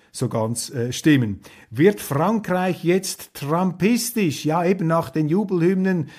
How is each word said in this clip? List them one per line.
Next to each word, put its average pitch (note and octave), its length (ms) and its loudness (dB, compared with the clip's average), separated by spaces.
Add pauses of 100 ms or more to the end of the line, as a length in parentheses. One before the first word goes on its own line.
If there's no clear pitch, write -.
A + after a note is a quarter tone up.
(100)
so A#2+ 200 -4
ganz, A2+ 400 -4
äh, B2 200 -4
stimmen. B2 500 2 (280)
Wird F3+ 320 2
Frankreich F#3 840 -2
jetzt F3+ 520 -2
trumpistisch? F3+ 1120 0
Ja, E3 180 2
eben F#3 220 2
nach D#3+ 240 0
den D#3 180 0
Jubelhymnen F#3 800 0 (100)